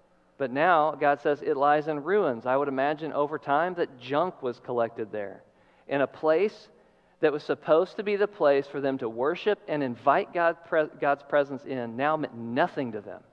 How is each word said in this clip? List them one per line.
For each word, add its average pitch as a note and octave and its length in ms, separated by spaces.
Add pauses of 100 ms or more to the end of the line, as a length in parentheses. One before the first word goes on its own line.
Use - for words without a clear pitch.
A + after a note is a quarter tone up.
(380)
but C3+ 120
now D#3 420
God C#3+ 280
says D3 220
it D#3 140
lies D3 320
in D3 140
ruins. D3+ 440
I B2+ 100
would C#3+ 120
imagine C#3+ 440
over D3 260
time D#3+ 360
that D3 260
junk D3 420
was B2 180
collected A#2 520
there. G2+ 300 (460)
In C#3 120
a C3 60
place D#3+ 600 (520)
that D#3 120
was D3 100
supposed D#3+ 540
to A3 60
be G3+ 140
the G3 100
place C#3+ 400
for D3 140
them C3+ 180
to B2+ 100
worship D3+ 500 (100)
and D3+ 140
invite C#3 500
God E3+ 240 (100)
pre-, D#3 220 (120)
God's C#3+ 220
presence C#3+ 420
in A#2+ 320
now D3 200
meant C#3 200
nothing A#2+ 560
to G#2 80
them. F#2+ 200 (120)